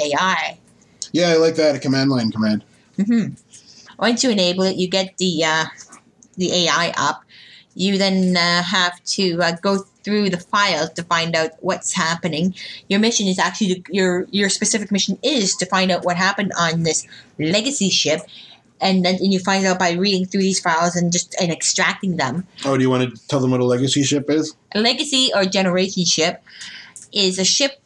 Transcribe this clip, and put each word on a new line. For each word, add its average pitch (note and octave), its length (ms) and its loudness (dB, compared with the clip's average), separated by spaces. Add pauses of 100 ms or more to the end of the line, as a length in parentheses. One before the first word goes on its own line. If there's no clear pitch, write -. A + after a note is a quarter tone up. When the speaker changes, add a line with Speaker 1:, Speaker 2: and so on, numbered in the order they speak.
Speaker 1:
A D3 160 -2
I. E3 400 -2 (540)
Speaker 2:
Yeah, F3 160 2
I E3 80 4
like D#3+ 200 4
that, D3+ 180 4
a C3 40 -4
command C3+ 320 2
line A#2+ 220 2
command. G#2+ 320 0 (340)
Speaker 1:
Mm-hmm. G3 360 0 (640)
Once A#3 260 0
you C4 60 2
enable F#3 340 2
it, F#3+ 120 0
you F3+ 120 0
get F#3+ 300 -4
the, E3+ 260 0
uh, D#3+ 200 0 (720)
the F3+ 160 -2
A E3+ 160 2
I E3 280 0
up. C#3+ 260 -2 (520)
You G3 220 0
then, F#3 400 2
uh, F3 260 2
have F3+ 420 -2
to, F3 380 -2
uh, E3+ 100 2 (100)
go G3 220 0 (200)
through G#3 260 0
the F3 80 -2
files F3 520 0
to E3+ 140 -8
find E3 320 -2
out D#3+ 240 0
what's F3+ 340 -4
happening. E3+ 600 0 (340)
Your G3 120 2
mission A3 260 2
is F#3 120 0
actually F#3 380 0
to, F3+ 140 -14
your, F#3 400 2
your G3+ 200 0
specific G#3 400 -2
mission G3 320 0
is A#3+ 340 0
to - 100 -4
find F#3 240 0
out F3+ 140 0
what F3 120 0
happened F#3+ 420 0
on E3 240 0
this D#3+ 240 -2 (320)
legacy G3 500 0
ship, D#3+ 340 0 (580)
and F#3 240 2
then, F#3 120 2
and F#3+ 160 0
you F#3+ 60 2
find F#3+ 260 0
out F#3 140 2
by F3+ 140 2
reading F#3 340 0
through G3 140 -2
these F#3+ 180 2
files E3+ 380 0
and F3 160 2
just, - 280 -4
and E3+ 120 0
extracting F3+ 640 -2
them. D3 300 -2 (180)
Speaker 2:
Oh, C3+ 120 2
do C3 60 4
you B2+ 80 4
wanna B2+ 200 0 (180)
tell D3 120 0
them B2+ 120 2
what B2+ 80 2
a B2+ 40 2
legacy B2+ 380 2
ship C#3 260 0
is? D#3 260 0 (200)
Speaker 1:
A G#3 60 2
legacy C4 540 0
or G3 100 2
generation F#3 600 0
ship E3 380 0 (720)
is F#3+ 260 0
a F#3+ 60 0
ship - 420 0